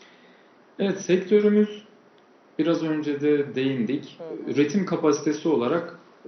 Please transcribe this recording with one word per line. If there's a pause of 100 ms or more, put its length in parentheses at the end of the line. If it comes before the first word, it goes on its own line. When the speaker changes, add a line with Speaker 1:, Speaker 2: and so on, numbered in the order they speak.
(800)
Speaker 1:
Evet,
sektörümüz (760)
biraz
önce
de
değindik.
Speaker 2:
Hı
hı.
Speaker 1:
Üretim
kapasitesi
olarak, (300)